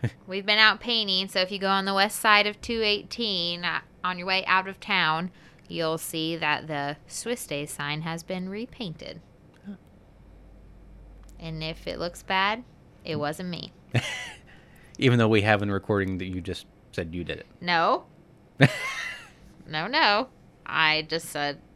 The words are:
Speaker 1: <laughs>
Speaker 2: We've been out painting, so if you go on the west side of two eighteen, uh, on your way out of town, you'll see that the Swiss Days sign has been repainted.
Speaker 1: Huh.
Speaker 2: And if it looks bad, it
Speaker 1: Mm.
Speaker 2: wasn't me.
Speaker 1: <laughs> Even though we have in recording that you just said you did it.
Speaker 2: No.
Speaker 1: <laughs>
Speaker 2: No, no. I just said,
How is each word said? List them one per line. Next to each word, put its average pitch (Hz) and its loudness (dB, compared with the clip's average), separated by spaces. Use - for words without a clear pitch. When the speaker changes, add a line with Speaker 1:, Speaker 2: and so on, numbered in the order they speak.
Speaker 1:
<laughs> - -4
Speaker 2:
We've 190 -6
been 214 4
out 214 8
painting, 202 0
so 190 0
if 185 0
you 202 -4
go 190 0
on 196 2
the 196 0
west 196 2
side 208 6
of 208 -4
two 226 -2
eighteen, 190 -2
uh, 160 -2
on 180 -4
your 175 -8
way 190 0
out 190 2
of 190 -10
town, 175 2
you'll 165 -2
see 160 -4
that 151 -2
the 147 -4
Swiss - -8
Days 147 -6
sign 147 -6
has 165 -6
been 185 -6
repainted. 208 -10
Speaker 1:
Huh. 202 -12
Speaker 2:
And 160 -8
if 160 -8
it - -6
looks 175 -8
bad, 202 -2
it 160 -6
Speaker 1:
Mm. 147 -4
Speaker 2:
wasn't 160 -6
me. - -10
Speaker 1:
<laughs> 117 0
Even 123 6
though 110 6
we 110 6
have 104 4
in 101 -2
recording 95 0
that 90 -6
you 92 -6
just 87 -8
said 85 -6
you 87 -4
did 80 -8
it. - -16
Speaker 2:
No. 175 2
Speaker 1:
<laughs> 135 8
Speaker 2:
No, 160 -4
no. 254 4
I 156 2
just 165 -4
said, 143 -4